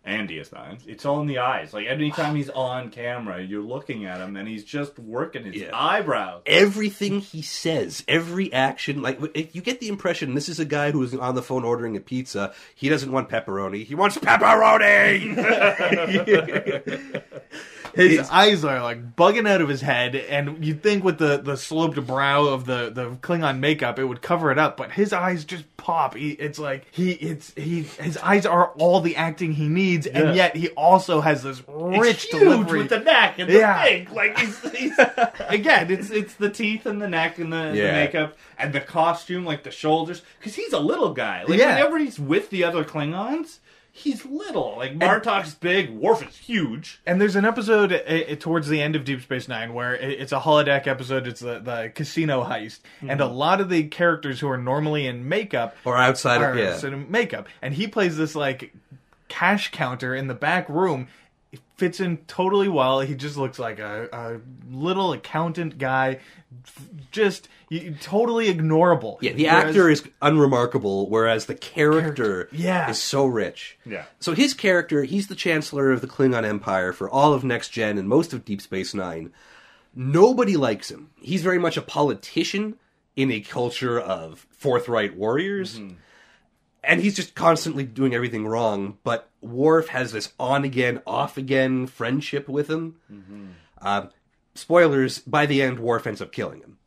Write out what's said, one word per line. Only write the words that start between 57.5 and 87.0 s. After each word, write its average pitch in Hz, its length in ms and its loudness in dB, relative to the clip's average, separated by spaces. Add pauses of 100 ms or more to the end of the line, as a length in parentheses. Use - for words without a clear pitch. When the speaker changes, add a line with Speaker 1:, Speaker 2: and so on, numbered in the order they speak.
Speaker 3:
And 131 140 -6
he 202 100 -2
plays 190 320 0
this, 156 160 -2
like, 135 400 -4 (540)
cash 196 420 0
counter 127 460 -4
in 135 100 -4
the 127 80 -6
back 160 360 -2
room. 147 380 0 (440)
It - 80 -20 (180)
fits 175 220 -2
in 175 260 -2
totally 196 440 0
well. 135 320 2
He 135 120 -4
just 143 240 -10
looks 131 220 -6
like 110 180 -8
a, 107 340 -10
a 120 640 -14
little 180 380 -2
accountant 160 640 -6
guy, 131 400 0 (480)
f-, - 220 -20 (240)
just 202 360 0 (220)
y-, 160 320 -8
totally 226 500 2
ignorable. 160 720 2
Speaker 2:
Yeah, 127 120 -2
the 143 120 0
Speaker 3:
Whereas 175 200 6
Speaker 2:
actor 196 260 6
is 147 120 2 (160)
unremarkable, 123 920 4
whereas 113 340 2
the - 80 -10
character 147 920 0
Speaker 3:
Character. - 60 -20
Yeah. 170 380 -2
Speaker 2:
is 110 100 -4
so 135 280 0
rich. 107 580 -4
Speaker 1:
Yeah. 98 200 -10 (140)
Speaker 2:
So 170 140 -4
his 240 220 2
character, 170 480 2
he's 196 240 -2
the 185 80 -12
Chancellor 147 560 0
of 123 100 2
the 127 60 -8
Klingon 127 360 2
Empire 98 480 -2
for 95 160 -6
all 143 280 4
of 131 80 -4
Next 120 260 -2
Gen 107 300 -2
and 95 100 -4
most 151 240 2
of - 120 -10
Deep 101 160 -6
Space 95 340 -8
Nine. 82 360 -8 (640)
Nobody 190 640 4
likes 117 320 -2
him. - 220 -18 (100)
He's 165 220 -4
very 180 160 0
much 165 180 0
a 139 40 -4
politician 170 960 -4 (380)
in 135 160 0
a 107 100 -4
culture 120 580 -4
of 82 520 -8
forthright 117 640 0
warriors. 113 640 -4
Speaker 1:
Mm-hmm. 95 160 -16 (920)
Speaker 2:
And 170 140 4
he's 196 160 0